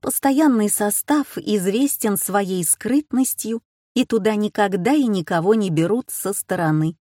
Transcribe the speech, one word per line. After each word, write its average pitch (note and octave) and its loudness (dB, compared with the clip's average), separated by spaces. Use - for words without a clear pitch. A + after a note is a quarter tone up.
Постоянный C4 2
состав A3 -2
известен G#3 0
своей F#3 -2
скрытностью, A#3+ -2
и B3 2
туда A3 0
никогда G#3 0
и D4 4
никого F#3 2
не G3+ 0
берут D#3+ 0
со - -6
стороны. D#3+ 0